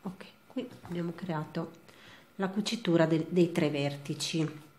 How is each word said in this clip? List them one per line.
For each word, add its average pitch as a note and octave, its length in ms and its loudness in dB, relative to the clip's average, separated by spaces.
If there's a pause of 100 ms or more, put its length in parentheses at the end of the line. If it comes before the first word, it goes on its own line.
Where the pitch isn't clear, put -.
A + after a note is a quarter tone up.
Ok, F#3 220 -10 (240)
qui - 200 -8 (140)
abbiamo E3+ 320 -4
creato E3 560 -6 (680)
la F#3+ 120 -2
cucitura F#3 580 4
del, D#3+ 220 2
dei F3 240 4
tre D3+ 180 4
vertici. C#3+ 920 -4 (160)